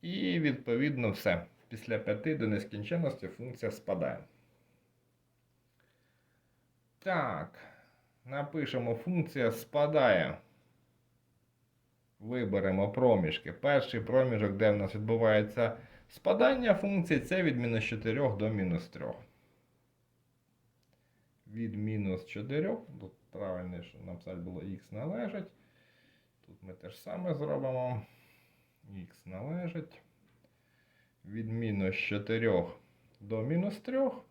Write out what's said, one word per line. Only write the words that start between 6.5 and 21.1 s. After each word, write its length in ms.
Так, 600
напишемо, 680
функція 560
спадає. 840
Виберемо 720
проміжки. 600
Перший 480
проміжок, 500
де 200
в 60
нас 180
відбувається 840
спадання 640
функції, 460
це 240
від 160
мінус 240
чотирьох 540
до 120
мінус 400
трьох. 260